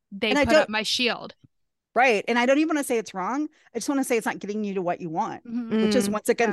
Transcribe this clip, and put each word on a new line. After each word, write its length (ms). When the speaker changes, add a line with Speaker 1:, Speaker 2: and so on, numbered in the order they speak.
Speaker 1:
they 200
Speaker 2:
And 80
I 60
Speaker 1:
put 80
Speaker 2:
don't 100
Speaker 1:
up 60
my 140
shield. 520
Speaker 2:
Right. 320
And 140
I 60
don't 120
even 120
wanna 140
say 140
it's 160
wrong. 340
I 60
just 100
wanna 160
say 120
it's 100
not 140
getting 240
you 100
to 80
what 180
you 100
want, 360
Speaker 1:
Mm-hmm. 360
Speaker 2:
which 120
is 140
Speaker 3:
Mm. 60
Speaker 2:
once 140
again 240